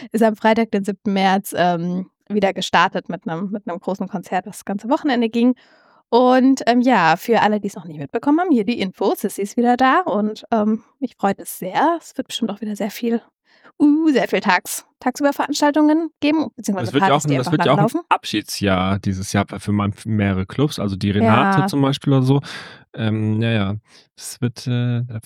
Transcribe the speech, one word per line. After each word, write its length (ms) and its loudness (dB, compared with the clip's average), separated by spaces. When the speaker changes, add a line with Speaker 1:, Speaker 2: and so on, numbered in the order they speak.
Speaker 1:
Ist 100 0
am 140 2
Freitag, 340 0
den 140 -2
siebten 300 -4
März, 420 0
ähm, 540 -2
wieder 240 0
gestartet 560 0
mit 180 -10
einem, 240 -6
mit 180 -10
einem 120 -8
großen 280 -6
Konzert, 380 -6
das 180 -16
ganze 240 -8
Wochenende 420 0
ging. 240 2
Und, 560 4
ähm, 140 2
ja, 360 4
für 240 0
alle, 200 2
die 80 -8
es 60 -10
noch 120 -16
nicht 120 -14
mitbekommen 400 0
haben, 140 0
hier 120 4
die 140 -2
Info. 380 -2
Sissi 260 -6
ist 140 -8
wieder 200 2
da 240 4
und, 520 -2
ähm, 320 0
mich 180 -6
freut 220 -2
es 180 -14
sehr. 420 0
Es 160 -20
wird 120 -6
bestimmt 240 -4
auch 80 -12
wieder 160 -6
sehr 140 -4
viel, 300 -4
uh, 300 4
sehr 160 2
viel 140 -2
tags-, 440 -2
tagsüber 320 0
Veranstaltungen 800 2
geben, 360 0
beziehungsweise 300 -4
Speaker 2:
Das 80 -4
wird 80 4
ja 80 4
Speaker 1:
Partys, 140 2
Speaker 2:
auch 40 0
ein, 20 2
Speaker 1:
die 60 2
Speaker 2:
das 100 -2
Speaker 1:
einfach 120 -2
Speaker 2:
wird 80 0
ja 60 4
auch 40 6
ein 80 4
Speaker 1:
langlaufen. 240 -2
Speaker 2:
Abschiedsjahr 880 -2
dieses 340 -6
Jahr 140 0
für 140 -8
man-, 220 -2
mehrere 400 -2
Clubs, 340 -4
also 160 -4
die 160 0
Renate 480 4
Speaker 1:
Ja. 80 2
Speaker 2:
zum 140 0
Beispiel 320 0
oder 80 4
so. 180 4
Ähm, 460 -2
ja, 120 0
ja, 220 0
es 240 -16
wird, 260 -6
äh, 380 -2
da, 220 -10